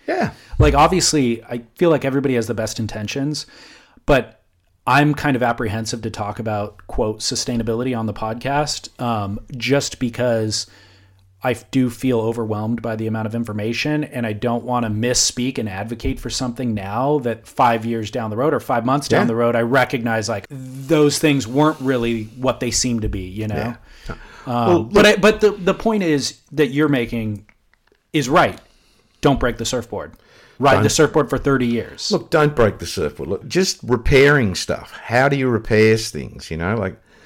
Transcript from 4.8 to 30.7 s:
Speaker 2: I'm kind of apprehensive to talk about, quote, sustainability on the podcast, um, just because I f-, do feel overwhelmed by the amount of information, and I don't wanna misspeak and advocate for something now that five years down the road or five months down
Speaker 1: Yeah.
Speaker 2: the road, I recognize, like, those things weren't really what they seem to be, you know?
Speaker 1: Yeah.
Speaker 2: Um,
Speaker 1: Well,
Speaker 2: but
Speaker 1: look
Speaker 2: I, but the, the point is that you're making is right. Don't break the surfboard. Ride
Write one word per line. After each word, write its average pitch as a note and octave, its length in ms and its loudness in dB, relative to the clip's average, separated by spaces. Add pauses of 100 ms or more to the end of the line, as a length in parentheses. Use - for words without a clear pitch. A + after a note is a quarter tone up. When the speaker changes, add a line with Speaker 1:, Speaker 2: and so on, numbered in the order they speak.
Speaker 2:
I'm D3 280 4
kind D3 220 -2
of A#2+ 80 0
apprehensive A2+ 600 -2
to A2+ 60 -4
talk G#2 300 -8
about, G#2+ 480 -6
quote, G#2+ 320 -2
sustainability A#2+ 800 -2
on A2 80 -2
the G#2 80 -4
podcast, C3 880 -4
um, G#2+ 380 -2 (180)
just B2+ 420 0
because A#2 680 -2 (760)
I B2+ 80 0
f-, - 200 -6
do B2+ 180 2
feel B2 300 0
overwhelmed A2+ 640 -2
by A2+ 140 -4
the A2 120 -4
amount A2 180 -4
of A2 100 -6
information, A#2 680 -2
and B2 220 -6
I G#2+ 80 -4
don't A#2 300 -2
wanna A#2+ 260 -2
misspeak B2 680 -2
and A2+ 100 -4
advocate A2 520 -6
for B2 100 -8
something A#2+ 440 -4
now A2 460 -2
that A#2 280 -6
five A#2 380 2
years A2+ 260 -4
down A#2 180 -4
the G#2+ 80 -6
road D3 160 2
or B2 60 0
five A#2 260 -2
months C#3 220 0
down E3 160 2
Speaker 1:
Yeah. G#3 40 0
Speaker 2:
the A#2 80 0
road, A#2 200 2
I A#2 60 2
recognize, A#2 680 0
like, G#2 200 -4
those C3+ 720 0
things C#3 280 2
weren't D3 340 2
really A#2 440 0 (120)
what B2+ 220 0
they A#2+ 120 -2
seem A#2 300 -2
to G#2 80 -2
be, F#2+ 140 -6
you G2 240 -8
know? G#2+ 80 -4
Speaker 1:
Yeah. - 200 -4 (720)
Speaker 2:
Um, A#2+ 200 0
Speaker 1:
Well, A2+ 180 4
Speaker 2:
but G#3 200 4
Speaker 1:
look - 0 -
Speaker 2:
I, G#3+ 120 6
but G#3 240 4
the, G#3 100 4
the F#3 240 -2
point A3 260 -2
is D3+ 380 0 (140)
that C#3+ 160 2
you're D3 200 2
making A2+ 560 -2 (640)
is C#3+ 160 0
right. C3 320 2 (600)
Don't C3+ 180 4
break A#2+ 180 -2
the A#2 80 -6
surfboard. A2+ 480 -6 (440)
Ride C3+ 160 4